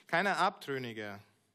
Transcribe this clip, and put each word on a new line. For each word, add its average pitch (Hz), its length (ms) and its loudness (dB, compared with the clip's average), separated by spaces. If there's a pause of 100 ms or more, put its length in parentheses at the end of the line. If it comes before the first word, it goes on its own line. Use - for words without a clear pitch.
keine 180 300 2
Abtrünnige. 120 840 -2 (360)